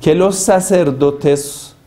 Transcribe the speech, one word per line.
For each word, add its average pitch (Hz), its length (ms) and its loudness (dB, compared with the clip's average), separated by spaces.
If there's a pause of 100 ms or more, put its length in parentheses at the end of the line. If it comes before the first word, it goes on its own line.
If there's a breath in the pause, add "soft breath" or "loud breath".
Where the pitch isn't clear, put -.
que 151 120 2
los 190 220 2
sacerdotes 143 1400 -2 (120)